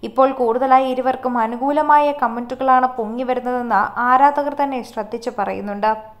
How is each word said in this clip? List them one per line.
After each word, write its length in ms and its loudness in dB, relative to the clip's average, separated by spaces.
ഇപ്പോൾ 300 2
കൂടുതലായി 540 2
ഇരുവർക്കും 520 -2
അനുകൂലമായ 680 2
കമന്റുകളാണ് 640 0
പൊങ്ങി 360 -6
വരുന്നതെന്ന് 760 -2
ആരാധകർ 640 2
തന്നെ 200 -4
ശ്രദ്ധിച്ചു 560 -8
പറയുന്നുണ്ട്. 520 -2